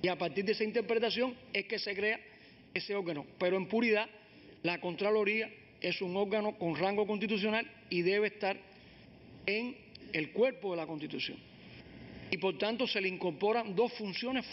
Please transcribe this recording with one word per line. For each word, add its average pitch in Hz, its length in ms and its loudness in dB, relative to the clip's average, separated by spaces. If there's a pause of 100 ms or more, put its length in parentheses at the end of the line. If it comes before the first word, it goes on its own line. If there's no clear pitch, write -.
Y 175 60 2
a 180 100 0
partir 180 260 -2
de 214 80 2
esa 214 120 2
interpretación 226 680 0 (180)
es 202 140 -2
que 220 120 -4
se 202 160 -4
crea 208 260 0 (540)
ese 202 200 -2
órgano. 165 300 -2 (140)
Pero 185 180 4
en 190 120 0
puridad, 220 400 4 (540)
la 175 180 0
Contraloría 208 680 2 (300)
es 175 220 0
un 180 140 -2
órgano 208 420 2
con 170 180 0
rango 196 300 2
constitucional 214 640 0 (200)
y 175 120 2
debe 202 260 4
estar 196 280 -2 (920)
en 226 300 -2 (360)
el 156 200 -2
cuerpo 226 400 2
de 170 40 -2
la 160 100 -4
Constitución. 151 520 -6 (920)
Y 190 80 0
por 185 200 2
tanto 226 280 2
se - 140 2
le 190 80 2
incorporan 196 680 2
dos 233 180 4
funciones 233 600 -2